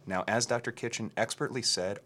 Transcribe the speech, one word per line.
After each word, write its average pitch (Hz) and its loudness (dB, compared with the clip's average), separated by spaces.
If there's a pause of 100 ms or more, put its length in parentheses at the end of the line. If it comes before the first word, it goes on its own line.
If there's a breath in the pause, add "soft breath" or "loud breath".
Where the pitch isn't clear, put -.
Now, 92 2
as 117 4
Doctor 117 0
Kitchen 113 -4
expertly 113 0
said, 95 0